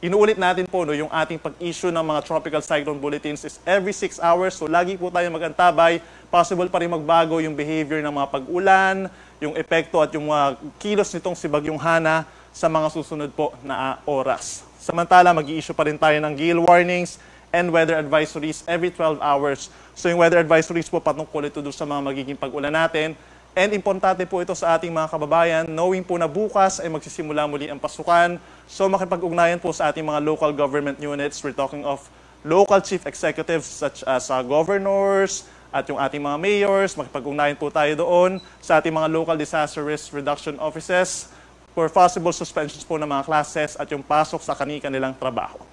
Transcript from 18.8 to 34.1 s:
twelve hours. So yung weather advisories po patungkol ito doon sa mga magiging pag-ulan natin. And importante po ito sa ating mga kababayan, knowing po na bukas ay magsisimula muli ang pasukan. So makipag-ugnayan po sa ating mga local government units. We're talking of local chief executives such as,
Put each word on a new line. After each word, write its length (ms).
twelve 320
hours. 480
So 80
yung 160
weather 160
advisories 480
po 160
patungkol 480
ito 160
doon 80
sa 140
mga 180
magiging 320
pag-ulan 320
natin. 480
And 160
importante 560
po 160
ito 80
sa 240
ating 160
mga 160
kababayan, 640
knowing 320
po 160
na 80
bukas 560
ay 80
magsisimula 560
muli 240
ang 80
pasukan. 560
So 240
makipag-ugnayan 720
po 80
sa 160
ating 160
mga 160
local 320
government 480
units. 400
We're 160
talking 320
of 160
local 400
chief 240
executives 560
such 400
as, 240